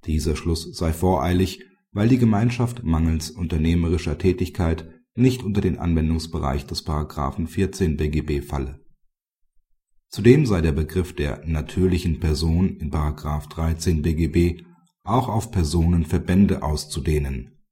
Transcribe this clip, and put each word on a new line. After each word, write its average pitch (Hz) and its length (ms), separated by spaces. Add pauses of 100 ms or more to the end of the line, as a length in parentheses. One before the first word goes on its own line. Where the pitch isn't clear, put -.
Dieser 78 300
Schluss 82 400
sei 82 160
voreilig, 90 720 (300)
weil 104 160
die 127 80
Gemeinschaft 120 680
mangels 80 480
unternehmerischer 82 880
Tätigkeit 87 720 (260)
nicht 123 260
unter 101 200
den 95 180
Anwendungsbereich 78 840
des - 180
Paragraphen 76 640
vierzehn 90 480
B 76 140
G 76 140
B 73 180
falle. 67 400 (1300)
Zudem 127 360
sei 92 140
der 80 100
Begriff 78 420
der 73 320
natürlichen 82 760
Person 82 580
in 76 120
Paragraph 76 560
dreizehn 82 560
B 78 140
G 80 120
B 87 360 (400)
auch 123 260
auf 107 220
Personenverbände 85 1120
auszudehnen. 73 960 (120)